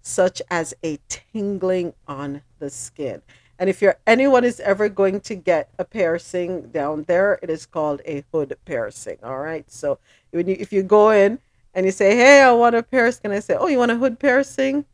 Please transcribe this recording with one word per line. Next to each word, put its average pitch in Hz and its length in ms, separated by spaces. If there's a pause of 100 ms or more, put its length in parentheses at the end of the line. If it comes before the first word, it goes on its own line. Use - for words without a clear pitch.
such - 480
as 165 240 (100)
a 156 140 (100)
tingling 185 840 (140)
on 143 340 (160)
the 147 140
skin. 117 500 (380)
And 185 100
if 185 100
you're, 196 180 (100)
anyone 254 360
is 247 180
ever 202 280
going 196 320
to - 140
get 175 420
a 175 80
piercing 175 840
down 151 340
there, 185 400
it 170 80
is 160 160
called 151 380
a 143 260
hood 147 340
piercing, 110 560
all 131 160
right? 151 320
So - 300 (320)
when 175 160
you, 190 120
if 202 140
you 196 80
go 208 300
in 208 260 (380)
and 185 100
you 190 60
say, 202 240
"Hey, 269 260
I 262 100
want 233 240
a 233 60
piercing," 240 440
and 202 100
I 202 40
say, - 160
"Oh, - 120
you 285 100
want 240 140
a 233 60
hood 240 200
piercing?" 269 760